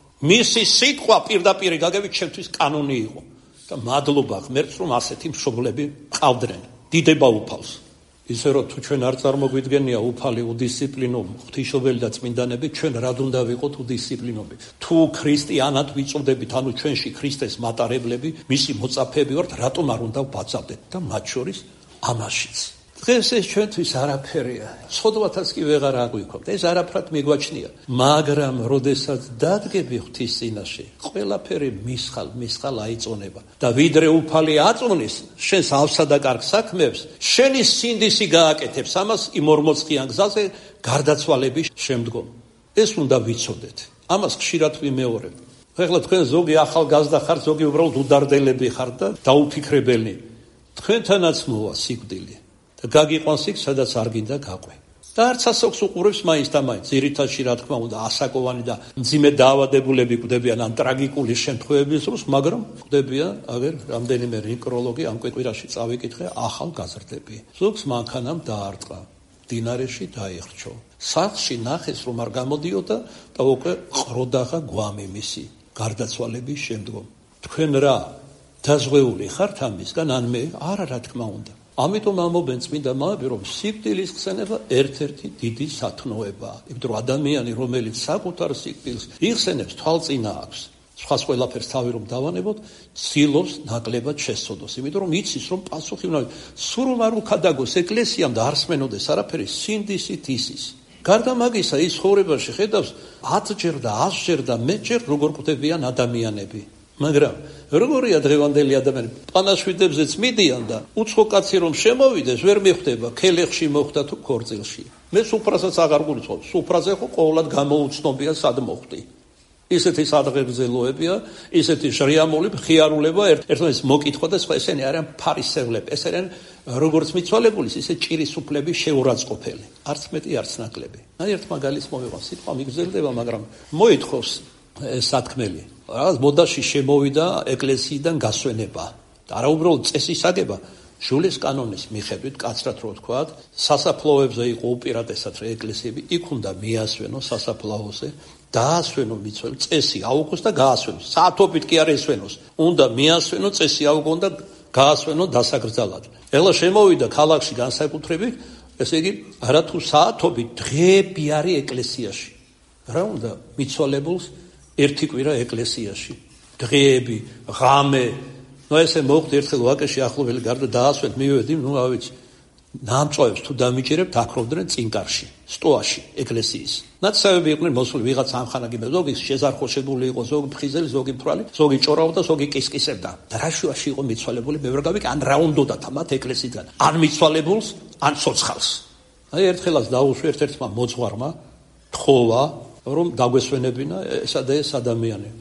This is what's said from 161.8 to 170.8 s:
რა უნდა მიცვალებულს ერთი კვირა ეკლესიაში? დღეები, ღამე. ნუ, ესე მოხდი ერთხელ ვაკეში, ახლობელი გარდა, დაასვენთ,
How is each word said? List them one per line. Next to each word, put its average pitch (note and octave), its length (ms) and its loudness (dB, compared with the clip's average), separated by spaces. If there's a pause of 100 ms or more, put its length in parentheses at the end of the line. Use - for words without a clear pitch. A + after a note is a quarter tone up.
რა D3+ 180 -2
უნდა C3 280 -6 (200)
მიცვალებულს C#3+ 760 -2 (520)
ერთი C#3+ 280 2
კვირა C#3+ 300 0
ეკლესიაში? A#2 800 -6 (460)
დღეები, B2+ 580 4 (280)
ღამე. C3+ 600 4 (560)
ნუ, - 140 -2
ესე D#3+ 260 4
მოხდი C#3+ 340 4
ერთხელ C#3+ 260 2
ვაკეში, C3+ 400 2
ახლობელი B2 400 -2
გარდა, B2+ 260 -2
დაასვენთ, B2 460 2